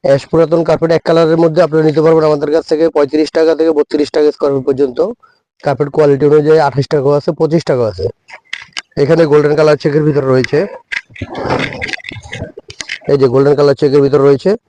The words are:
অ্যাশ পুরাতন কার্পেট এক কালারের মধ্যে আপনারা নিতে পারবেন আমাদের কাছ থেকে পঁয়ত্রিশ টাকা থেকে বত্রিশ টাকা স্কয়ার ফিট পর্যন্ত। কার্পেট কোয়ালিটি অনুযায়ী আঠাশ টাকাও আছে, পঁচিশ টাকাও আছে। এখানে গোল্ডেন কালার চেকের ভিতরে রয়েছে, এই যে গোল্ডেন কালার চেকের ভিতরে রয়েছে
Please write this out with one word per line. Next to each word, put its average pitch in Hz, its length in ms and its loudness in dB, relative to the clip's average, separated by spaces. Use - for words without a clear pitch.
অ্যাশ 139 260 0
পুরাতন 165 380 0
কার্পেট 165 280 -2
এক 151 120 -2
কালারের 165 360 2
মধ্যে 160 220 0
আপনারা 156 220 0
নিতে 151 160 0
পারবেন 160 260 4
আমাদের 147 240 -2
কাছ 160 160 0
থেকে 156 140 0
পঁয়ত্রিশ 151 340 0
টাকা 160 200 2
থেকে 160 200 2
বত্রিশ 147 380 -2
টাকা 151 180 2
স্কয়ার 143 200 -2
ফিট 131 140 -4
পর্যন্ত। 135 320 -2
কার্পেট 143 300 -2
কোয়ালিটি 143 360 2
অনুযায়ী 151 380 4
আঠাশ 135 240 -2
টাকাও 143 260 0
আছে, 175 120 -4
পঁচিশ 160 300 0
টাকাও 123 220 0
আছে। 90 140 -8
এখানে 160 280 2
গোল্ডেন 147 280 2
কালার 151 240 2
চেকের 151 240 0
ভিতরে 143 260 0
রয়েছে, 131 260 0
এই 143 80 4
যে 135 120 4
গোল্ডেন 139 260 2
কালার 143 220 2
চেকের 139 240 2
ভিতরে 135 240 2
রয়েছে 143 220 2